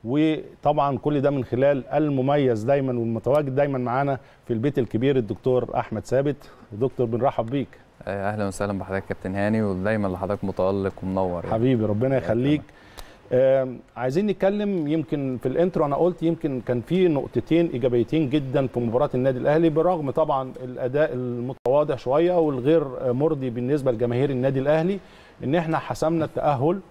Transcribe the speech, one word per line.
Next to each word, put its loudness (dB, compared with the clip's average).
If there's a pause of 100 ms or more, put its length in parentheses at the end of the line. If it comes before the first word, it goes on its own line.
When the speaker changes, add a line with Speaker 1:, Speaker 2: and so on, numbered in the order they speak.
Speaker 1:
وطبعا 0
كل 0
ده 2
من -2
خلال 0
المميز 2
دايما 2
والمتواجد 0
دايما 0
معانا 0 (280)
في -4
البيت 0
الكبير 2
الدكتور 0
أحمد -4
ثابت. 0 (360)
دكتور -2
بنرحب 0
بيك. -4 (380)
Speaker 2:
آه، -4
أهلا -2
وسهلا -4
بحضرتك -6
كابتن -6
هاني، 0
ودايما 0
لحضرتك -4
متألق 0 (100)
ومنور -2
يعني. -2
Speaker 1:
حبيبي، 2
ربنا 0
Speaker 2:
الله 0
Speaker 1:
يخليك. 0
Speaker 2:
يكرمك. -20 (540)
Speaker 1:
آم، 4 (180)
عايزين 0
نتكلم، 0
يمكن -2
في -2
الانترو 2
أنا 0
قلت 0
يمكن -2
كان 0
في 2
نقطتين 2
إيجابيتين 0
جدا 0
في -4
مباراة 0
النادي 2
الأهلي، 4
بالرغم 0
طبعا 0 (120)
الأداء -2
المتواضع -2
شوية 2
والغير 2
مرضي 0
بالنسبة 0
لجماهير 0
النادي 0
الأهلي، 0 (460)
إن 0
إحنا 0
حسمنا -2
التأهل 0 (100)